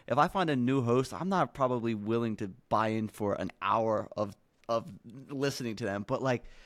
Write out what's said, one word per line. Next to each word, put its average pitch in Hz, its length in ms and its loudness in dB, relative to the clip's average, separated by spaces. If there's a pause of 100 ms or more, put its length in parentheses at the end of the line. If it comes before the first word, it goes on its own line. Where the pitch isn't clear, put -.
if 120 100 2
I 151 100 6
find 180 220 0
a 143 60 2
new 127 260 2
host, 123 320 2
I'm 147 140 -6
not 180 260 2
probably 123 420 0
willing 110 420 0
to 101 140 -6 (180)
buy 110 200 2
in 110 200 -2
for 101 240 -2
an - 180 -4 (100)
hour 107 540 2
of, 101 200 -4 (340)
of 113 200 -2 (400)
listening 135 480 -4
to 117 80 -4
them, 101 220 -2
but, 131 140 -2
like, 123 220 0 (220)